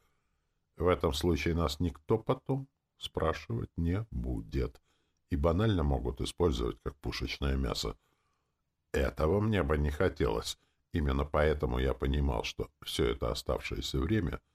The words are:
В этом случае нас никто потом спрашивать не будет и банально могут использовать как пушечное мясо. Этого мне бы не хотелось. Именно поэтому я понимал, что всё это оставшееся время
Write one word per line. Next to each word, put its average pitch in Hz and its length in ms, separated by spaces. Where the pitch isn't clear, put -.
В 85 140
этом 85 240
случае 85 420
нас 82 240
никто 87 380
потом 135 500
спрашивать - 800
не 87 340
будет 62 680
и 92 80
банально 85 460
могут 64 380
использовать 60 600
как - 140
пушечное - 600
мясо. 60 400
Этого 76 460
мне 107 240
бы 73 140
не 73 140
хотелось. 64 680
Именно 69 320
поэтому 73 540
я 64 140
понимал, 67 500
что - 260
всё - 240
это 58 260
оставшееся - 680
время 92 400